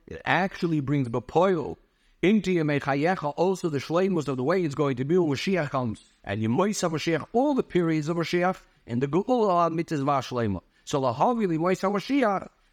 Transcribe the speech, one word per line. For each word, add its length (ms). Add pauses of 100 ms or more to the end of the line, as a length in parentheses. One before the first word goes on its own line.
it 200
actually 560
brings 280
Bepoil 680 (440)
into 300
Yemei 300
Chayecha, 560
also 320
the 100
Shleimus 480
of 100
the 60
way 200
it's 120
going 220
to 80
be 120
when 180
Mashiach 340
comes. 340 (200)
And 200
Yemois 440
HaMashiach, 440
all 240
the 80
periods 460
of 80
Mashiach, 400 (280)
and 160
the 60
Geula 640
Mitzvah 320
Shleima. 580 (220)
So 180
Lahavi 460
Yemois 340
HaMashiach 680 (240)